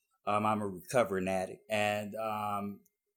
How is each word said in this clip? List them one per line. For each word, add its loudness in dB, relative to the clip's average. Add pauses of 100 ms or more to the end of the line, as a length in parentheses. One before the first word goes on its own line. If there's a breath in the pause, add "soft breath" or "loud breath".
(260)
Um, 2
I'm 2
a -2
recovering 0
addict, -2
and, 0
um, -4 (360)